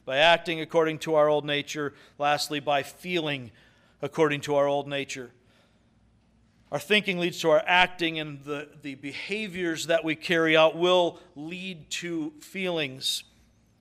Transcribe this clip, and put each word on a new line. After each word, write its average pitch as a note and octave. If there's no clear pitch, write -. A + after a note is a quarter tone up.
by C3
acting E3+
according D#3+
to D#3+
our D3+
old D3
nature, D3
lastly, D3
by C#3
feeling D3
according D3
to D3
our C#3
old C#3+
nature. C#3
Our C#3+
thinking G3
leads F3
to E3+
our D#3
acting, F3+
and D3+
the, D3
the C#3
behaviors E3+
that E3
we D#3+
carry D#3+
out D#3+
will F3
lead F3
to E3
feelings. D#3